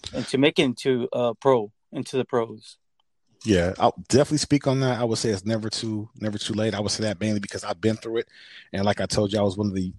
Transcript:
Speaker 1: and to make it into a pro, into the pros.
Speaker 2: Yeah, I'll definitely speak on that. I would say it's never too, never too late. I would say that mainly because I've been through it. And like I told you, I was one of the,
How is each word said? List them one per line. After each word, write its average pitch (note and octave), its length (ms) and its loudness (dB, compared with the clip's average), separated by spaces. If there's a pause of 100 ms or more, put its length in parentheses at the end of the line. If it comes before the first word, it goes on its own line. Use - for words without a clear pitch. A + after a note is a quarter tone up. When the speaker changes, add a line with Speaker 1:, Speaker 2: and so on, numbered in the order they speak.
(140)
Speaker 1:
and B2+ 140 -4
to - 100 -2
make D3 220 4
it E3+ 40 6
into B2+ 500 0
a A#2+ 220 0
pro, A#2+ 360 2 (220)
into C3+ 240 -6
the A#2+ 80 0
pros. A2+ 520 -4 (680)
Speaker 2:
Yeah, F#2 340 4
I'll - 160 4 (140)
definitely C#3+ 300 4
speak - 280 0
on C3 140 2
that. B2 180 0
I A#2+ 60 0
would A2+ 120 0
say A#2 120 -2
it's F#2+ 160 -2
never A2 240 -2
too, G#2+ 460 -6
never G#2 220 -6
too - 160 -6
late. G#2+ 220 0
I G2+ 60 -2
would G2+ 100 0
say - 120 -4
that G2+ 180 -2
mainly G#2+ 180 0
because - 240 -12
I've G2+ 160 -6
been A2 160 2
through A2+ 220 -6
it. A#2 100 -4 (460)
And G2 100 -2
like G#2+ 160 2
I G2 60 -2
told G2+ 260 0
you, G#2+ 80 2
I G2+ 40 2
was G2 120 2
one G#2 120 0
of F#2+ 60 -2
the, F#2+ 240 -2